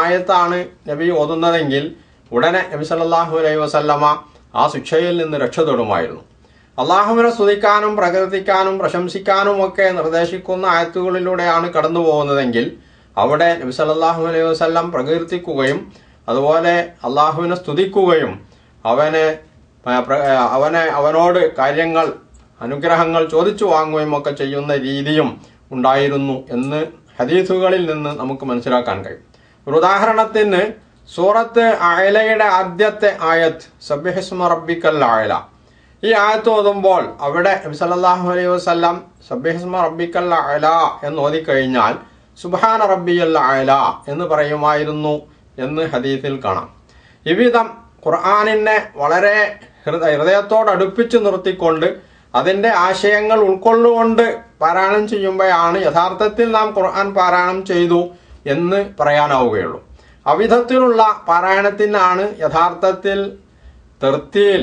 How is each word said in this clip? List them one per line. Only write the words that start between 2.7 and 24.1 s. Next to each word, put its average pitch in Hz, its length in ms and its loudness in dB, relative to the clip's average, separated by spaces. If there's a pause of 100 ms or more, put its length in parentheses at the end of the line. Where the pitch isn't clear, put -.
നബി 151 160 -6
സല്ലല്ലാഹു 165 500 -2
അലൈഹി 156 240 0
വസല്ലമ 147 420 0 (540)
ആ 127 40 2 (100)
ശിക്ഷയിൽ 165 480 -2
നിന്ന് 156 220 -4
രക്ഷ 120 140 -4 (120)
തേടുമായിരുന്നു. 92 540 -2 (580)
അള്ളാഹുവിനെ 208 540 2
സ്തുതിക്കാനും 208 640 2
പ്രകീർത്തിക്കാനും 190 800 0
പ്രശംസിക്കാനും 196 840 -2
ഒക്കെ 190 220 0 (100)
നിർദ്ദേശിക്കുന്ന 170 680 -2 (100)
ആയത്തുകളിലൂടെയാണ് 175 1000 -2
കടന്നു 160 320 0
പോകുന്നതെങ്കിൽ 139 580 0 (520)
അവിടെ 151 320 2 (120)
നബി 127 180 -8
സല്ലല്ലാഹു 165 500 0
അലൈഹി 165 220 0
വസല്ലം 165 420 0
പ്രകീർത്തിക്കുകയും 151 840 -4 (500)
അതുപോലെ 156 460 2 (320)
അള്ളാഹുവിനെ 156 540 0
സ്തുതിക്കുകയും 175 680 0 (600)
അവനെ, 156 360 2 (600)
ആ, 123 40 -4 (140)
പ്ര-, 139 260 -2
ആ, 127 140 2 (100)
അവനെ, 156 280 0 (160)
അവനോട് 170 420 2 (180)
കാര്യങ്ങൾ, 160 480 0 (580)
അനുഗ്രഹങ്ങൾ 165 560 0 (120)
ചോദിച്ചു 202 400 0
വാങ്ങുകയും 156 440 0